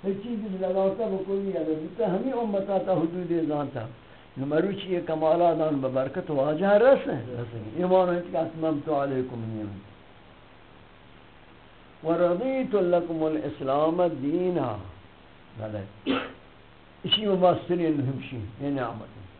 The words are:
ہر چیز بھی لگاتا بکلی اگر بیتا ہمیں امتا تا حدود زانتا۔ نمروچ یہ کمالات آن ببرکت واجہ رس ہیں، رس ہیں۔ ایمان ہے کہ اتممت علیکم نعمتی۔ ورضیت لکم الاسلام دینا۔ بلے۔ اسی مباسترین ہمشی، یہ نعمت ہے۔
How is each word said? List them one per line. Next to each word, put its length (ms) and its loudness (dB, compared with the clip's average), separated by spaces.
ہر 60 -2
چیز 160 -6
بھی 220 -6
لگاتا 460 2
بکلی 520 -2
اگر 220 -2
بیتا 260 -4
ہمیں 260 0
امتا 460 0
تا 140 0
حدود 400 0
زانتا۔ 320 -4
نمروچ 460 0
یہ 220 -2
کمالات 540 4
آن 160 2
ببرکت 540 -2
واجہ 360 0
رس 420 6
ہیں، 220 -4
رس 240 -8
ہیں۔ 80 -8
ایمان 400 4
ہے 40 0
کہ 40 -2
اتممت 520 -2
علیکم 580 -2
نعمتی۔ 420 -8
ورضیت 680 2
لکم 500 2
الاسلام 800 0
دینا۔ 540 0
بلے۔ 540 -6
اسی 220 2
مباسترین 760 2
ہمشی، 360 -6
یہ 340 -8
نعمت 460 -4
ہے۔ 100 -18